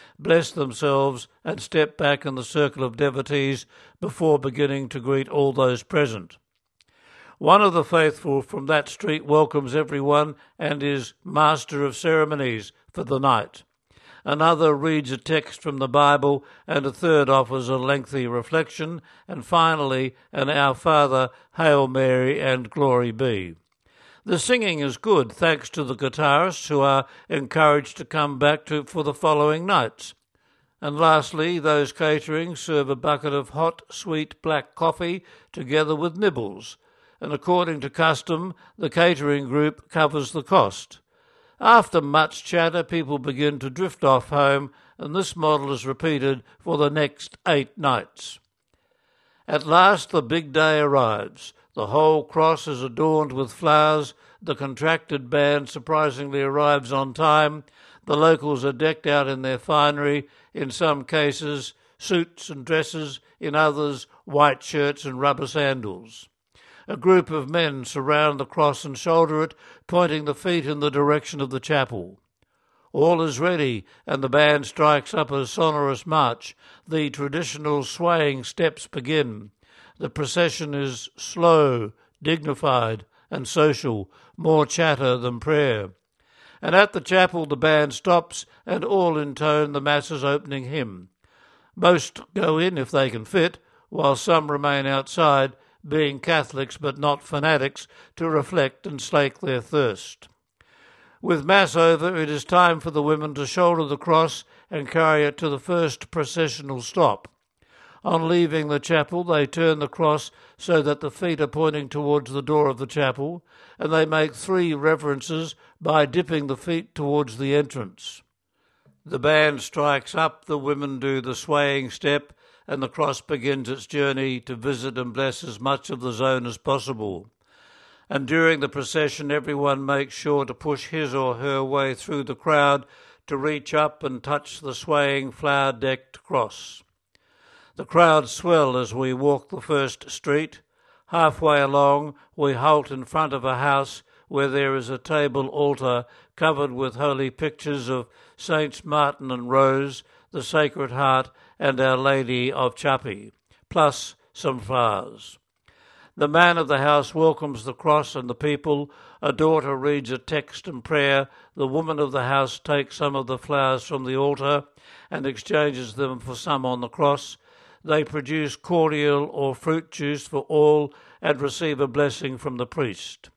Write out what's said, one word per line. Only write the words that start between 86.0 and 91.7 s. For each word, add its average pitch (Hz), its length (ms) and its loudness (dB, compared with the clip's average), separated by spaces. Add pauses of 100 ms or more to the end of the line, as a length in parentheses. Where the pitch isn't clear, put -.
And 165 120 0
at 202 180 6
the 180 80 -6
chapel 180 460 2
the 139 100 -4
band 151 380 2
stops, - 520 0 (200)
and - 180 -2
all 180 320 2
intone 151 560 0
the 143 80 -4
Mass's 143 440 -2
opening 139 400 -2
hymn. 113 460 -8 (640)